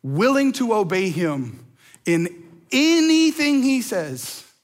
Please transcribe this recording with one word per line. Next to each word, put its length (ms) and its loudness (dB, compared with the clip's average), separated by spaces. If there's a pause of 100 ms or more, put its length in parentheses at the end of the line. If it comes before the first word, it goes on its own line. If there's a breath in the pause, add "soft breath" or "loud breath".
willing 500 2
to 220 -2
obey 340 0
him 560 -4 (400 soft breath)
in 400 -2 (260)
anything 920 2
he 180 2
says 600 -8 (200)